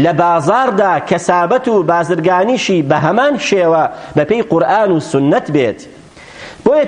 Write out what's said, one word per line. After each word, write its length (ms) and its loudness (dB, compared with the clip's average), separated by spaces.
لە 80 2
بازاردا 720 0
کەسابەت 580 0
و 160 2
بازرگانیشی 1080 0
بە 160 2
هەمان 280 0
شێوە 360 2
بە 120 2
پێی 120 0
قورئان 400 2
و 80 0
سنت 560 0
بێت. 240 0
بۆیە 220 4